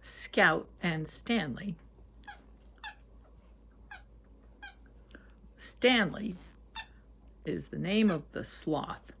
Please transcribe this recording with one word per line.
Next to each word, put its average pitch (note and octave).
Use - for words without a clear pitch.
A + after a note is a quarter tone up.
Scout -
and D#3+
Stanley. G3+
Stanley G#3+
is D3+
the -
name G3+
of D#3+
the -
sloth. -